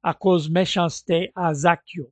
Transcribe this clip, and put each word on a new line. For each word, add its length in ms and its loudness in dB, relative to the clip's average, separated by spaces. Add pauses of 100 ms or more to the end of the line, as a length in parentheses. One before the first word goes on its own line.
a 80 -2
koz 320 2
mechanste 760 0 (100)
a 200 0
zak 360 2
yo. 220 -12